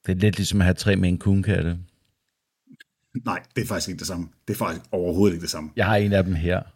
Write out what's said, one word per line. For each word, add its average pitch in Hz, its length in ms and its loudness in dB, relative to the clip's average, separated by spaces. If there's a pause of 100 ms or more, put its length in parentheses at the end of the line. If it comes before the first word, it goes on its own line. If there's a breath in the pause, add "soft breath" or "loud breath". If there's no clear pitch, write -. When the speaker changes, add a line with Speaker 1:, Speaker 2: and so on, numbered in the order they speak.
Speaker 1:
Det 95 60 0
er 92 80 0
lidt 104 160 4
ligesom 101 240 0
at 90 40 4
have 90 100 4
tre 101 220 0
Maine 90 220 2
Coon-katte. 95 600 0 (1500)
Speaker 2:
Nej, 92 180 -4 (140)
det 120 60 -2
er - 40 -4
faktisk 92 220 -4
ikke 90 100 -10
det - 80 -12
samme. 87 220 -8 (200)
Det 107 60 -2
er - 40 -6
faktisk 85 240 -4 (100)
overhovedet 90 420 2
ikke 82 80 -8
det 87 80 -6
samme. 78 260 -8
Speaker 1:
Jeg 107 100 0
har 107 100 2
en 104 160 2
af 98 120 4
dem 92 100 0
her. 87 280 0 (140)